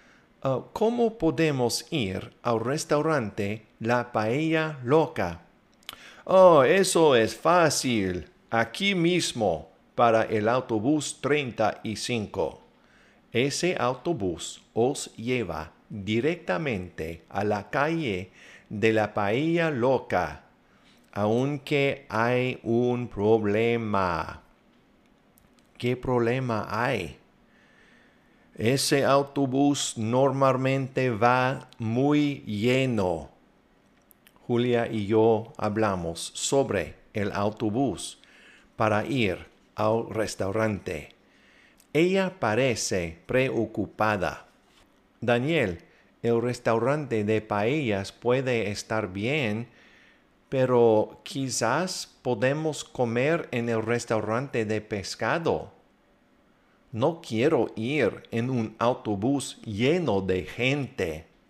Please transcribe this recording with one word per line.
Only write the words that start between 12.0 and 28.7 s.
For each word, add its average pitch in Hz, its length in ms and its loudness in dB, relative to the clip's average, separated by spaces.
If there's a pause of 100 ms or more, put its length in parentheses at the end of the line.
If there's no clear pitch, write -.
Ese 143 480 0
autobús 120 800 -4 (140)
os 131 420 0
lleva 104 560 -4 (160)
directamente 107 1400 -4
a 101 140 -4
la 104 260 -2
calle 139 600 -4 (380)
de 110 240 2
La 107 220 0
Paella 156 560 0
Loca. 110 720 -2 (720)
Aunque 139 960 0
hay 123 520 0
un 120 460 0
problema." 104 1300 0 (1300)
"¿Qué 123 200 -2
problema 123 760 -2
hay?" 113 480 -4 (1400)
"Ese 135 500 2